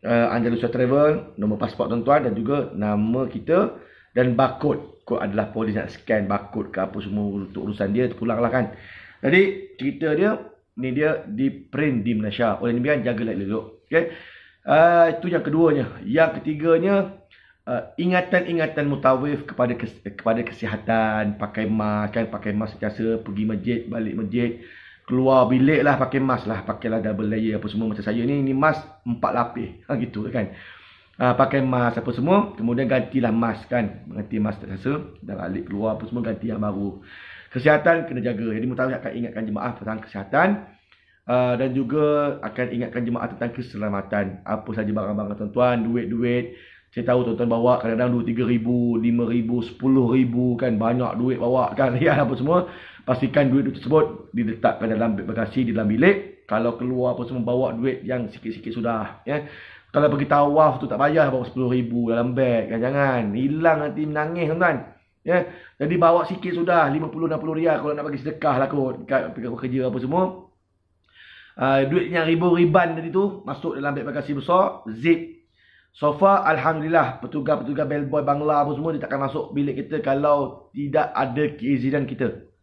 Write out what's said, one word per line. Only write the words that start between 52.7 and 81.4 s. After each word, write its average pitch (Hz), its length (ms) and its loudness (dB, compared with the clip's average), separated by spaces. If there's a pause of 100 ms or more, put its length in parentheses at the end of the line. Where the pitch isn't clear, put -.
Pastikan 131 480 2
duit 139 160 4
tersebut - 640 0
diletakkan 113 560 0
dalam 110 320 0
beg 87 80 -8
bagasi, 113 400 -2
di 113 80 -2
dalam 104 160 0
bilik. 175 560 2
Kalau 117 320 0
keluar 123 400 -2
apa 120 80 -6
semua, 127 160 -4
bawa 123 320 0
duit 127 320 -2
yang 113 240 -4
sikit-sikit 113 480 -8
sudah, 113 480 -4
ya. 147 160 -4 (480)
Kalau 151 160 4
pergi 139 180 2
tawaf 143 540 6
tu 135 80 -6
tak 107 100 -4
payah 147 300 4
bawa 131 160 0
sepuluh 127 320 0
ribu 120 320 0
dalam 117 240 2
beg 120 400 2
kan, 113 80 -2
jangan. 127 560 0
Hilang 151 480 2
nanti 151 240 -4
menangis 156 400 -2
tuan-tuan. 165 400 0 (400)
Ya. 180 240 0 (320)
Jadi 165 160 0
bawa 170 240 6
sikit 185 320 -4
sudah, 170 400 4
lima 151 160 -2
puluh, 160 160 -4
enam 156 160 -2
puluh 160 160 -4
riyal 160 240 2
kalau 147 80 -2
nak 147 160 -4
bagi 143 160 -8
sedekah 151 320 0
lah 135 160 2
kot, 135 320 -2
kat, 131 320 -2
kat 117 160 -8
kerja 127 400 -2
apa 117 80 -4
semua. 175 480 -2 (1120)
Ah, 135 240 4
duit 165 240 0
yang 165 160 0
ribu 170 320 4
riban 165 400 4
tadi 165 160 -8
tu 190 320 -2
masuk - 320 -6
dalam 139 240 -4
beg - 80 -8
bagasi 143 240 -6
besar, 170 640 0
zip. 165 480 0 (480)
So 147 240 0
far, 196 320 6
alhamdulillah, 156 720 0
petugas-petugas 143 640 -2
bellboy 147 400 -2
Bangla 147 400 2
apa 143 160 -2
semua, 160 160 -2
dia 135 80 -6
takkan 135 240 -4
masuk - 240 -6
bilik 143 320 -2
kita 151 160 -6
kalau 143 720 0
tidak 143 400 0
ada 127 320 0 (160)